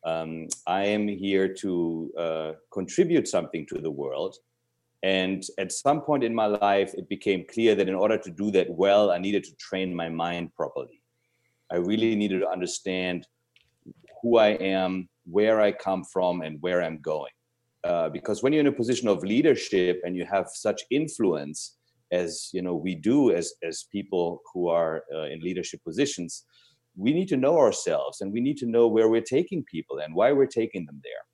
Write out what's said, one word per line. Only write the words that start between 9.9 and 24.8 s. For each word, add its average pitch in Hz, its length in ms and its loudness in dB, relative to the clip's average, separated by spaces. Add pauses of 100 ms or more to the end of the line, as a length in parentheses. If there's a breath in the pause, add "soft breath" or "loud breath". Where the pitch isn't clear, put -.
my 85 140 -4
mind 85 480 -4
properly. - 440 -8 (720)
I 87 40 0
really 110 400 2
needed 95 240 0
to 95 80 0
understand 90 760 -4 (920)
who 120 180 4
I 107 120 8 (100)
am, 92 480 0 (160)
where 107 360 4
I 104 120 6
come 95 320 -4
from, 90 380 0
and 78 180 -8
where 90 220 0
I'm 80 180 -4
going. 73 320 -6 (520)
Uh, 85 240 0
because 95 340 -6
when 135 100 2
you're 151 80 4
in 143 80 4
a 135 40 2
position 120 360 -2
of 95 160 2
leadership 101 800 2
and 90 120 -4
you 87 80 -4
have 98 280 0
such - 380 -4
influence 95 840 -2 (360)
as, 87 400 -4
you 92 100 -4
know, 90 140 -2
we 90 180 -2
do 113 380 4
as, 85 220 -2 (120)
as 80 240 -8
people 87 500 -2 (120)
who 87 160 -2
are, 82 340 0 (120)